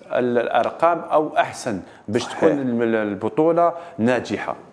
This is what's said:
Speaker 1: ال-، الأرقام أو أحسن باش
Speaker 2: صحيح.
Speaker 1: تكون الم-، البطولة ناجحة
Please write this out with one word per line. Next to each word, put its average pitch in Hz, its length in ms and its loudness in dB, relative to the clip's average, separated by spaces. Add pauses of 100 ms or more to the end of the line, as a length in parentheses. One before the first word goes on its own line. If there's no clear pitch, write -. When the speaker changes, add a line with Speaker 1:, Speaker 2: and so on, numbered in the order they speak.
(120)
Speaker 1:
ال-، 123 260 2
الأرقام 123 600 2
أو 156 380 0
أحسن 123 440 -2 (280)
باش 113 140 0
Speaker 2:
صحيح. - 160 -10
Speaker 1:
تكون - 120 4
الم-، 127 320 0
البطولة 113 880 2 (260)
ناجحة 110 580 0 (160)